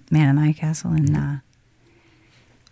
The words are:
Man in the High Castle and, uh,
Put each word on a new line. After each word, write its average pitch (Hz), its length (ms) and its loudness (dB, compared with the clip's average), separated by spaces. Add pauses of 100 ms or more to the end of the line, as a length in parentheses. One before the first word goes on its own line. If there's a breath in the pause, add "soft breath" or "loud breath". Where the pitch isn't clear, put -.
(100)
Man 156 200 4
in 139 60 4
the 151 60 0
High 156 100 2
Castle 160 400 -6
and, 151 240 0
uh, 143 180 -4 (1400 soft breath)